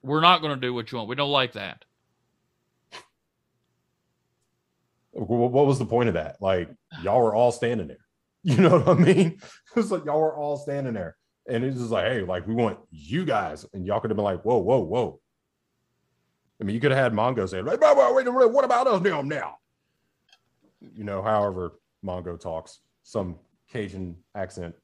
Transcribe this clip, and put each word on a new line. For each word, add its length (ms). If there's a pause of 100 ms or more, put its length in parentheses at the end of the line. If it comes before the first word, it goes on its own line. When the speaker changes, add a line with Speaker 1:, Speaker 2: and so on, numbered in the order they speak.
Speaker 1:
"We're 200
not 200
gonna 140
do 160
what 180
you 80
want. 120
We 60
don't 140
like 220
that." 320 (3250)
Speaker 2:
Wh-, 140
wh-, 260
what 140
was 120
the 80
point 220
of 60
that? 260
Like, 280 (180)
Speaker 1:
<sighs> 160
Speaker 2:
y'all 200
were 120
all 180
standing 360
there. 140
<laughs> 40 (400)
You 120
know 220
what 80
I 120
mean? 400 (340)
It's 160
like, 140
y'all 160
were 160
all 220
standing 340
there. 240 (320)
And 160
it's 140
just 120
like, 140
"Hey, 200
like, 220
we 80
want 240 (120)
you 340
guys." 480
And 140
y'all 120
could 120
have 60
been 80
like, 180
"Whoa, 160
whoa, 220
whoa." 380 (1400)
I 40
mean, 100
you 60
could 100
have 120
had 120
Mongo 340
say, 140
like, 180
"Wait, 160
wait, 180
wait, 200
wait, 160
what 160
about 200
us 140
now, 220
now?" 340 (1400)
You 100
know, 180
however 560 (260)
Mongo 340
talks, 420 (220)
some 340 (360)
Cajun 420 (200)
accent. 500